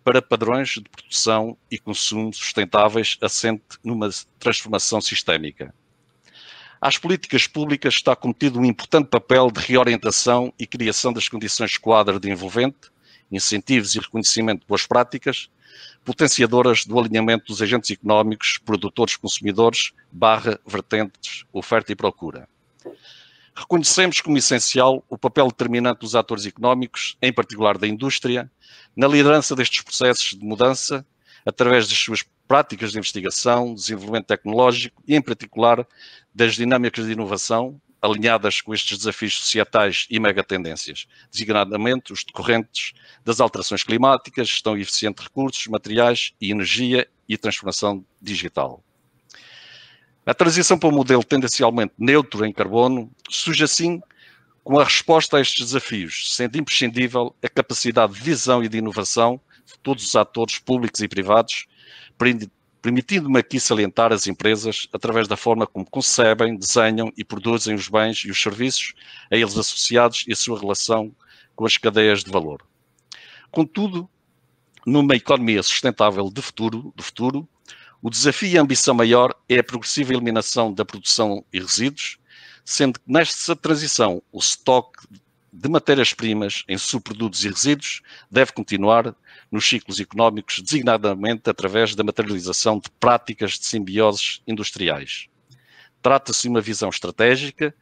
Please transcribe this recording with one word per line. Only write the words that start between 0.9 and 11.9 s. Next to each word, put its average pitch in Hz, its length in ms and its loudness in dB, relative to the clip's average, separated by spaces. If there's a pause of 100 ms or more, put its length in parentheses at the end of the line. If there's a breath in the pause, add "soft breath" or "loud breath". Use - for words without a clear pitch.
e 110 80 -8
consumo 107 520 -6
sustentáveis, 107 920 0
assente 110 600 -4
numa 110 280 -4 (280)
transformação 107 600 -2
sistémica. - 760 -4 (1080 loud breath)
Às 135 140 0
políticas 165 480 0
públicas 147 480 -2
está 131 220 2
cometido 127 420 -2
um 123 60 4
importante 135 420 2
papel 127 460 4
de 98 80 -8
reorientação 123 960 2
e 110 80 -8
criação 120 460 -2
das 113 160 -4
condições 107 500 -4
quadro 104 400 4